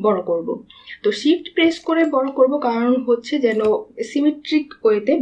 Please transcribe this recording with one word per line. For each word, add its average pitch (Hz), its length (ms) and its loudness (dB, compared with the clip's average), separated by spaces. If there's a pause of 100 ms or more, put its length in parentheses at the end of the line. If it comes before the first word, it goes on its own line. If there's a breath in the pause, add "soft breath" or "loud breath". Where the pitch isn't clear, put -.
বড় 196 220 0
করব। 170 420 -6 (380 loud breath)
তো 208 100 0
shift 311 420 -2
press 330 240 2
করে 330 260 0
বড় 269 260 -2
করব 269 280 2
কারণ 247 440 0
হচ্ছে 240 360 -2
যেন 226 220 0 (420)
symmetric 294 800 -2
ওয়েতে 214 400 2